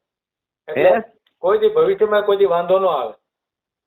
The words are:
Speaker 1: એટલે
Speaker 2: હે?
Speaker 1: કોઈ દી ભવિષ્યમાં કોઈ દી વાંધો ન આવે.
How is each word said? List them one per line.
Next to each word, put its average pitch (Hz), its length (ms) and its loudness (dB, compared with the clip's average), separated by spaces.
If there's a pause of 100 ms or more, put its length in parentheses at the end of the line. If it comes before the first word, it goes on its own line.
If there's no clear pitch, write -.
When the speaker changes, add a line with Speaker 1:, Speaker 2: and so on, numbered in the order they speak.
(680)
Speaker 1:
એટલે 156 220 2
Speaker 2:
હે? 160 120 2 (360)
Speaker 1:
કોઈ 214 200 -2
દી 214 100 2
ભવિષ્યમાં 196 540 0
કોઈ 202 140 0
દી 196 100 2
વાંધો 175 320 0
ન 190 60 -2
આવે. 131 300 -4 (720)